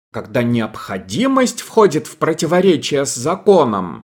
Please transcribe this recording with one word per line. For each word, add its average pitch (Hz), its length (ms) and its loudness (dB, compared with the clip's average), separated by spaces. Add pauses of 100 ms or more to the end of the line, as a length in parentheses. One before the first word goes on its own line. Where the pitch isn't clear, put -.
(120)
Когда 107 300 -4
необходимость 117 1160 -2
входит 156 460 2
в - 100 -18
противоречие 156 880 0
с - 80 -6
законом, 120 920 0